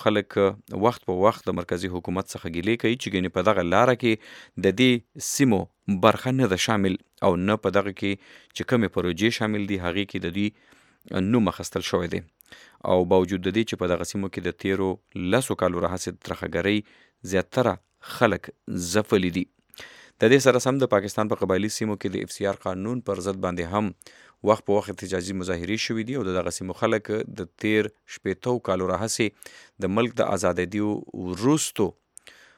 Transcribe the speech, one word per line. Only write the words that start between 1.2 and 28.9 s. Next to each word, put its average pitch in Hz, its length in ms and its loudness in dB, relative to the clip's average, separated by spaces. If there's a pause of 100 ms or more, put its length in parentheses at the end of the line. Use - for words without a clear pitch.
وخت 110 260 2
د 90 100 -2
مرکزي 90 360 -4
حکومت 90 380 -4
څخه - 240 -10
ګیلې 104 260 0
کوي 120 140 2
چې 98 180 -4
ګنې 90 220 0
په 92 120 0
دغه 95 200 2
لاره 117 340 4
کې 113 100 4 (540)
د 95 140 4
دې 127 480 2
سیمو 113 320 4 (440)
برخه 123 360 4
نه 113 120 4
ده 90 140 0
شامل 95 320 2 (300)
او 92 40 6 (140)
نه 107 180 2
په 95 140 0
دغه 98 160 0
کې 98 180 -2 (440)
چې - 140 -6
کومې 113 180 2 (100)
پروژې 90 400 0
شامل 107 320 -2
دي، 95 160 -2
هغې 92 240 -2
کې 98 160 -8
د - 100 -4
دوی - 920 -6
نوم 113 240 4
اخیستل - 340 -6
شوی 87 240 -2
دی. 90 80 -4 (720)
او 90 60 6 (160)
باوجود 92 340 2
د 95 80 -2
دې 113 140 2
چې 95 120 -6
په 87 120 0
دغه 85 180 -4
سیمو 98 220 -4
کې 95 60 -6 (100)
د - 160 -10
تیرو 95 260 0 (420)
لسو 123 300 0
کالو 87 220 0
راهیسې 90 280 -6
د - 160 -20
ترخهګرۍ 90 480 -2 (560)
زیاتره 101 400 0 (440)
خلک 104 340 0 (400)
ځپلي 98 460 2
دي. 87 60 0 (760)
د 113 100 6
دې 135 120 8
سره 127 200 6
سم 131 180 2
د 127 100 2
پاکستان 104 400 0
په - 80 -2
قبایلي 95 360 0
سیمو 107 260 -4
کې 95 140 -4
د - 100 -4
اف - 100 -12
سی 101 120 -6
آر 95 180 -2
قانون 98 420 -4
پر 98 200 -4
ضد 95 180 -2
باندې 90 200 -2 (120)
هم - 760 -4
وخت 107 160 2
په 101 100 2
وخت 101 160 -2
احتجاجي 92 460 -6
مظاهرې 90 460 -4
شوې 113 260 -4
دي 139 80 -4
او 117 80 -4
د 92 100 -2
دغه 87 200 -2
سیمو 92 240 -8
خلک 113 300 0 (280)
د 90 100 -8 (140)
تیر 107 260 2 (280)
شپېتو 117 520 -4
کالو 92 220 0